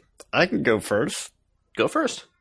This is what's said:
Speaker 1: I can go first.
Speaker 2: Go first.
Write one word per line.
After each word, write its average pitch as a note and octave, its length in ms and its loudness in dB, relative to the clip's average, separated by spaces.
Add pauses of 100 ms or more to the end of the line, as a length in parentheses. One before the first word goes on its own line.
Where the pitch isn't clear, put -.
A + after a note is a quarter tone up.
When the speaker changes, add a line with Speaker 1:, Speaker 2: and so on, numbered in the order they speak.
(320)
Speaker 1:
I D3+ 140 2
can F#3+ 180 -2
go A2 160 4
first. - 520 -2 (440)
Speaker 2:
Go A2 120 2
first. - 380 -2 (160)